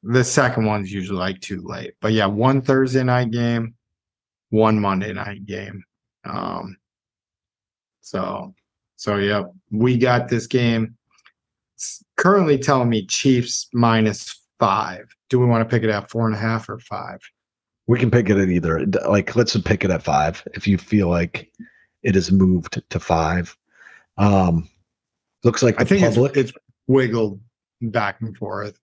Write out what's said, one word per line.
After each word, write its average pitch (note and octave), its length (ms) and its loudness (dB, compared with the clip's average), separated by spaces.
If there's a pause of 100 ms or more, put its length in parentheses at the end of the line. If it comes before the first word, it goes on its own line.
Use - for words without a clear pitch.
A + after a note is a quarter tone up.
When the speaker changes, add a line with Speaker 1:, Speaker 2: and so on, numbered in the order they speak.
Speaker 1:
the A#2+ 220 2
second B2 420 2
one's G#2 280 -2
usually, F#2+ 260 -6
like, F#2 220 -6
too - 200 -12
late. - 400 -14
But A2 120 0
yeah, G#2+ 140 2
one B2+ 340 2
Thursday C3 420 2
night B2 280 0
game, A#2 440 -4 (760)
one A2 300 4
Monday G2 320 -2
night G2 340 -12
game. G2 380 -12 (420)
Um, F2+ 520 -10 (1200)
so, F#2+ 540 -8 (420)
so G#2 220 -4
yeah, G2+ 260 0 (280)
we A#2+ 260 2
got B2 320 2
this A#2 180 -2
game. A#2 480 0 (800)
It's - 280 -10 (120)
currently F3 420 4
telling B2+ 320 2
me G#2+ 160 0
Chiefs - 680 0
minus A2+ 680 0 (180)
five. F#2+ 460 0 (240)
Do B2+ 100 2
we B2 60 4
wanna A2+ 200 2
pick A2+ 180 -2
it A2 60 0
at G#2 200 -4
four A2+ 180 -4
and A2 80 -2
a G2+ 40 -8
half A2+ 300 -4
or G#2+ 100 -12
five? - 400 -14 (680)
Speaker 2:
We A#2 120 2
can A#2 120 4
pick A#2+ 180 2
it G2 80 4
at G2 120 2
either. E2 360 0
D-, F#2 220 0
like, G2 280 0
let's A#2+ 260 2
pick - 220 0
it F#2 80 0
at E2 120 -2
five D2+ 400 -2 (100)
if - 140 -8
you G2 100 4
feel G2 320 0
like F2 420 -4 (520)
it F#2+ 120 2
has F2+ 160 2
moved F#2 580 2
to F2 120 -4
five. E2+ 560 -2 (600)
Um, F#2 520 4 (720)
looks A#2+ 200 2
like A#2 160 4
Speaker 1:
I B2+ 40 2
Speaker 2:
the B2 60 -2
Speaker 1:
think G3 140 4
it's, A2 120 2
Speaker 2:
public C3+ 220 2
Speaker 1:
it's B2+ 160 0 (340)
wiggled A2+ 540 0 (400)
back G#2+ 400 -4
and A2 160 -10
forth. G2+ 460 -10